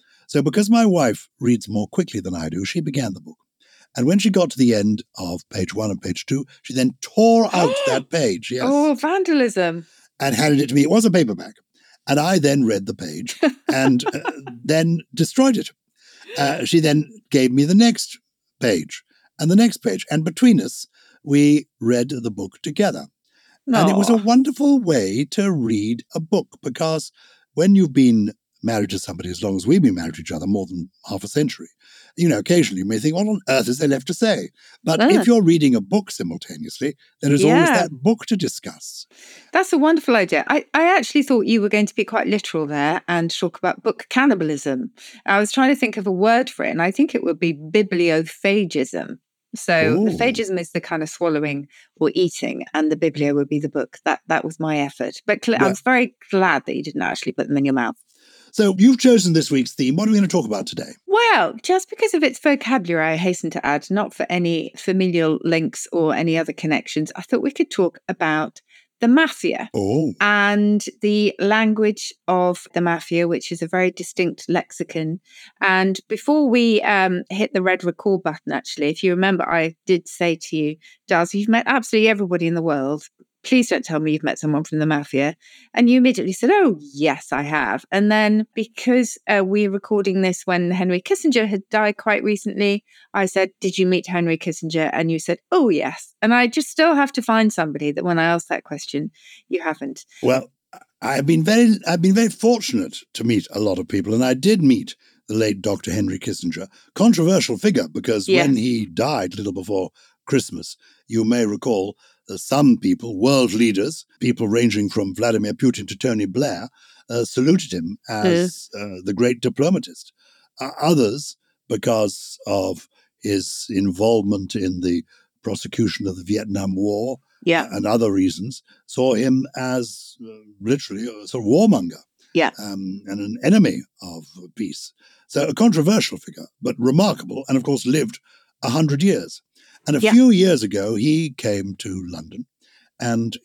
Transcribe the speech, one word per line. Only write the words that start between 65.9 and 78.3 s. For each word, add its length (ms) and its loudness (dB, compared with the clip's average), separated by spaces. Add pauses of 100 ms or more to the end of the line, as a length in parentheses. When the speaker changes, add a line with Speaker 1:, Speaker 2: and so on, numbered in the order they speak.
Speaker 2:
or 240 0
any 220 0
other 160 -4
connections, 640 -4
I 60 -14
thought 220 -2
we 80 -2
could 200 -2
talk 360 -2
about 540 -4 (400)
the 80 2
mafia 640 0
Speaker 1:
Oh. 480 0
Speaker 2:
and 640 2 (160)
the 380 2
language 720 0 (140)
of 460 0
the 60 -2
mafia, 480 -2
which 240 -4
is 120 -8
a 40 -6
very 240 0
distinct 560 -6
lexicon. 720 -4 (400)
And 480 2
before 400 0
we, 360 4
um, 480 0
hit 220 -4
the 100 0
red 200 0
record 400 -2
button, 300 -6